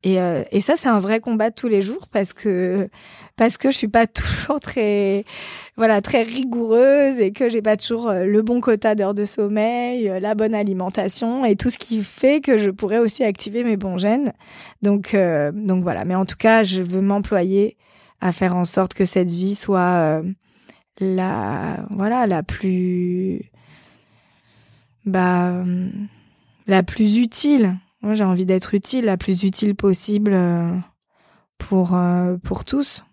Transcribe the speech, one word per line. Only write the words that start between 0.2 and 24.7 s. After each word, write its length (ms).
euh, 300
et 100
ça, 160
c'est 120
un 100
vrai 200
combat 300
de 60
tous 120
les 140
jours 300
parce 200
que, 560
parce 220
que 140
je 60
suis 100
pas 200
<laughs> 0
toujours 520
très, 680
voilà, 260
très 200
rigoureuse 1000
et 120
que 180
j'ai 140
pas 140
toujours, 300
euh, 180
le 180
bon 180
quota 320
d'heures 220
de 100
sommeil, 800
euh, 120
la 160
bonne 180
alimentation 920
et 100
tout 160
ce 80
qui 240
fait 380
que 180
je 100
pourrais 300
aussi 240
activer 400
mes 120
bons 220
gènes. 360
Donc, 320
euh, 360
donc 300
voilà. 240
Mais 100
en 100
tout 120
cas, 260
je 200
veux 180
m'employer 720
à 100
faire 240
en 100
sorte 280
que 100
cette 280
vie 240
soit, 240
euh, 260
la, 880
voilà, 380
la 160
plus, 1000